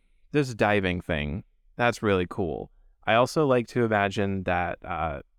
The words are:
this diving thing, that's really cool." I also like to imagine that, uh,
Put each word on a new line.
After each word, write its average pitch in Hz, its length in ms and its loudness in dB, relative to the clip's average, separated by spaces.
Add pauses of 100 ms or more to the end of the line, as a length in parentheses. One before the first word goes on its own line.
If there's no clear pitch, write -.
(300)
this 135 240 0
diving 101 460 2
thing, 76 420 -4 (340)
that's 120 280 0
really 95 260 2
cool." 67 400 -6 (340)
I 104 100 2
also 127 320 2
like 123 220 2
to 123 160 -2
imagine 101 600 0
that, 87 400 -2
uh, 80 380 -6 (160)